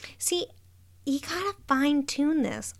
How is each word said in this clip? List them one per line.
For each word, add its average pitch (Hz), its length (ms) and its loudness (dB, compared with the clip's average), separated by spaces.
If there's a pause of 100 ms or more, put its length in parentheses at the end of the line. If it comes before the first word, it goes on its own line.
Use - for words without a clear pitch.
(160)
See, - 300 -2 (580)
you 277 160 0
gotta 370 340 -4 (120)
fine-tune 285 760 2
this - 380 -4